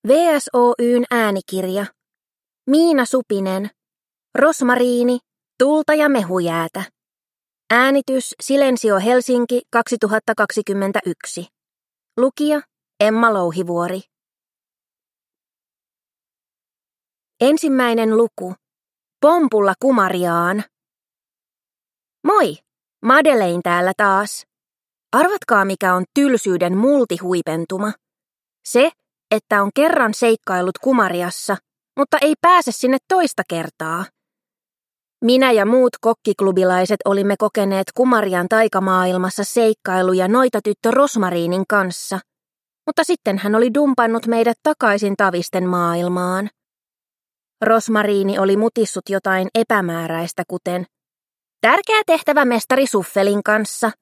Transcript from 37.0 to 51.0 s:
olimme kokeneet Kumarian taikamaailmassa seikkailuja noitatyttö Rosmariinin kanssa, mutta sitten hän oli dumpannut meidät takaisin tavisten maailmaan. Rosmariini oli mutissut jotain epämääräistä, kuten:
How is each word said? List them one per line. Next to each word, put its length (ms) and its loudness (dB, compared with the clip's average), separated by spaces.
olimme 340 0
kokeneet 560 -2
Kumarian 540 0
taikamaailmassa 960 0
seikkailuja 840 0
noitatyttö 640 0
Rosmariinin 760 0
kanssa, 520 -2
mutta 180 -2
sitten 340 -2
hän 180 -2
oli 180 2
dumpannut 540 0
meidät 360 0
takaisin 540 0
tavisten 500 -2
maailmaan. 840 -2
Rosmariini 800 0
oli 180 2
mutissut 520 -2
jotain 460 -2
epämääräistä, 920 -2
kuten: 380 -6